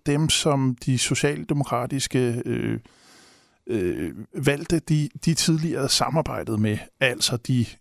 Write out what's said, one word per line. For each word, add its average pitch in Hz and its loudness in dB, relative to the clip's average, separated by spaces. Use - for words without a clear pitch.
dem, 147 2
som 131 2
de 131 2
socialdemokratiske, 131 0
øh, 113 -2
øh, 87 -2
valgte, 147 0
de, 151 0
de 170 4
tidligere 156 0
samarbejdede 123 0
med, 107 2
altså 123 0
de 120 0